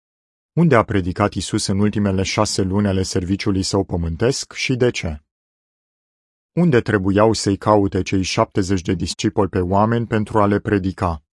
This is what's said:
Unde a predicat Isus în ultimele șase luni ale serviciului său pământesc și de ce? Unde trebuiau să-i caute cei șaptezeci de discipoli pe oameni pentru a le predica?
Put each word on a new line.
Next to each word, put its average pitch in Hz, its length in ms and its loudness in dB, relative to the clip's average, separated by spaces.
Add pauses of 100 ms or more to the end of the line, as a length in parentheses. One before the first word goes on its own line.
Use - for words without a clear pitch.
(600)
Unde 160 160 4
a 110 60 6
predicat 98 500 -2
Isus 104 340 -4
în 98 120 -2
ultimele 101 440 0
șase 104 400 -2
luni 98 240 0
ale 95 160 0
serviciului 95 600 -2
său 95 220 0
pământesc 87 680 -4
și - 240 -4
de 123 140 2
ce? 80 320 -6 (1300)
Unde 160 280 4
trebuiau 104 520 4
să-i 101 240 0
caute 101 460 2
cei 95 200 -2
șaptezeci 95 580 -2
de 90 140 -2
discipoli 95 540 -2
pe 95 120 -2
oameni 107 460 0
pentru 107 340 0
a 101 60 4
le 101 120 2
predica? 95 760 -2